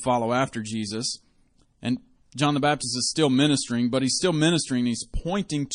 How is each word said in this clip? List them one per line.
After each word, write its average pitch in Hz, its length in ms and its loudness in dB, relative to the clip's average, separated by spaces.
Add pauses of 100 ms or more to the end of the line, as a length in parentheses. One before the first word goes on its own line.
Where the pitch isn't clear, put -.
follow 120 300 2
after 127 260 -2
Jesus. 110 560 -6 (640)
And 123 160 -2 (400)
John 147 160 2
the 143 80 0
Baptist 139 360 0
is 123 140 -2
still 156 200 4
ministering, 127 580 2
but 131 140 0
he's 131 140 0
still 180 180 2
ministering, 151 500 2
he's 117 220 -4 (180)
pointing 165 500 -4